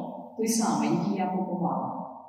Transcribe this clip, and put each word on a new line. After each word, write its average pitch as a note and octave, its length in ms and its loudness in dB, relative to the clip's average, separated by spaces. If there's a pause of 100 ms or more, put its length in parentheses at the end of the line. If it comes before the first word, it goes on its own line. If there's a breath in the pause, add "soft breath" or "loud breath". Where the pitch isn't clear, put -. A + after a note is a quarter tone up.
(380)
той A3+ 100 2
самий, G#3 420 2
який F#3+ 260 2
я G3 120 2
купувала. - 840 0 (200)